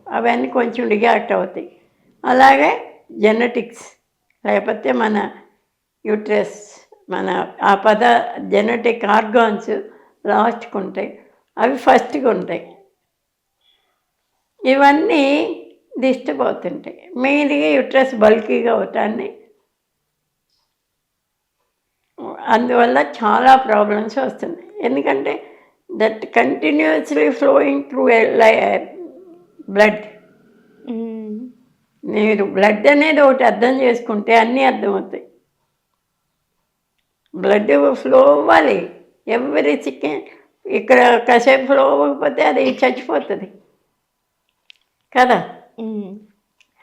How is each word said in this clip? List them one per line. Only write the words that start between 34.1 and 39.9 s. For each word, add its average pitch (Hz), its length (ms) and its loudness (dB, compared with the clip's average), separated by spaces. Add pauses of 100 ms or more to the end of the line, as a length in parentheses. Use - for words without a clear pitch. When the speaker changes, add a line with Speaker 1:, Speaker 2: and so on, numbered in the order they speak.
Speaker 1:
అన్నీ 240 280 2
అర్థమవుతాయి. 208 640 -4 (2000)
బ్లడ్ 247 600 2
ఫ్లో 262 280 4
అవ్వాలి. 285 800 2 (260)
Every 156 500 -2
second - 420 -8 (460)